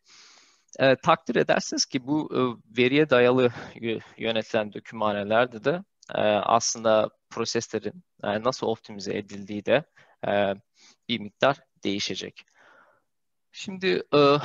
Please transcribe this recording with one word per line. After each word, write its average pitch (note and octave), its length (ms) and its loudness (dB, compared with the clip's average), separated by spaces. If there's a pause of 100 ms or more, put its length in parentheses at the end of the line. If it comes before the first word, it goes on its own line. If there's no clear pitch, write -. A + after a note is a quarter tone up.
(800)
e, C3 180 6
takdir - 400 0
edersiniz E3 480 0
ki B2+ 220 -6
bu, D3 280 -2
e, B2+ 60 0 (360)
veriye C#3 340 4
dayalı B2 420 4 (220)
yö-, A2+ 260 -6 (180)
yönetilen A2 540 -4
dökümhanelerde A2 920 -2
de, E3+ 180 -2 (320)
e, - 80 -2
aslında A2 880 2 (200)
proseslerin, A2+ 720 -6 (200)
e, G#2 180 -2
nasıl A#2+ 240 -2
optimize G2+ 520 -6
edildiği G2+ 480 -10
de, B2 180 2 (420)
e, G2+ 280 0 (540)
bir A#2+ 100 -4
miktar C3+ 380 -2 (280)
değişecek. G2 600 -8 (1080)
Şimdi, F#3 500 -4 (120)
e, C#3+ 300 6